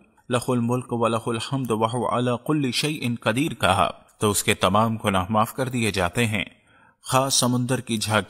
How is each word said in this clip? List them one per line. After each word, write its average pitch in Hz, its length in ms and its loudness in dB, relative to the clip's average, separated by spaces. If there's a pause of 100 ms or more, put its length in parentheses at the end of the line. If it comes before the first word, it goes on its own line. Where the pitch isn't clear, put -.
(300)
लहुल 123 300 0
मुल्क 123 320 -2
व 117 140 0
लहुल 113 360 0
हम्द 131 300 -4
व 110 140 2
हुवा 110 300 -2
अला 123 180 0 (120)
कुल्लि 147 260 0
शैइन 143 520 -2
कदीर," 120 320 0
कहा, 92 300 4 (340)
तो 107 100 2
उसके 101 260 0
तमाम 110 400 2
गुनाह 98 360 0
माफ 110 200 2
कर 127 160 -4
दिए 113 240 -2
जाते 95 320 0
हैं, 104 200 -2 (600)
खास 135 300 2
समुंदर 123 460 0
की 113 180 -4
झाग 104 320 2